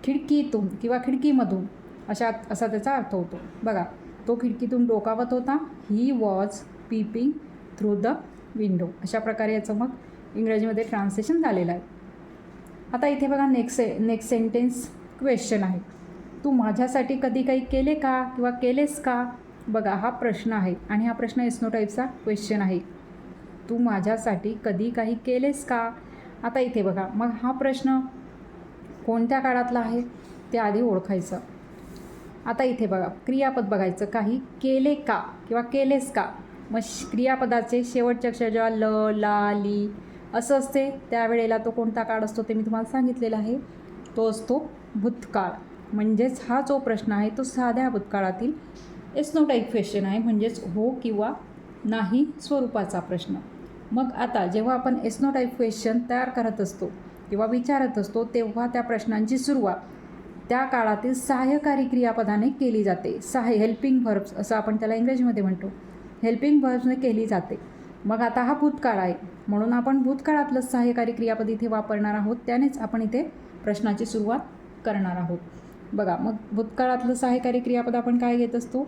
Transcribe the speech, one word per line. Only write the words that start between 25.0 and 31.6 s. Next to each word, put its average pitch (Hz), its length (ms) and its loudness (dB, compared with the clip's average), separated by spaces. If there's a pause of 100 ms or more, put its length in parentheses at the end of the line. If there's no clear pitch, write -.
केलेस 262 500 0
का?" 233 260 0 (520)
आता 240 180 0
इथे 240 220 2
बघा, 185 320 2
मग 226 140 2 (140)
हा 254 100 0
प्रश्न 262 480 2 (1080)
कोणत्या 233 340 2
काळातला 247 400 2
आहे 233 220 0 (500)
ते 233 60 2
आधी 208 220 2
ओळखायचं. 190 580 0 (1080)